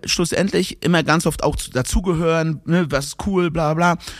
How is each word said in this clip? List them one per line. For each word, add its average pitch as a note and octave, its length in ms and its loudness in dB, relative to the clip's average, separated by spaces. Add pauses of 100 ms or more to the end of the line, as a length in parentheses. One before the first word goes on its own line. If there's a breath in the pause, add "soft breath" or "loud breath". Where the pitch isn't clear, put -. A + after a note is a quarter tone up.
schlussendlich F#3 760 0
immer E3+ 220 2
ganz D#3+ 220 2
oft - 180 -2
auch D3 140 0
zu, - 140 -8
dazugehören, E3 920 0
ne? E3+ 260 2
Was C#3 180 -2
ist - 100 -12 (100)
cool, F3+ 240 2
bla, D#3 220 0
bla. E3+ 240 2 (220 loud breath)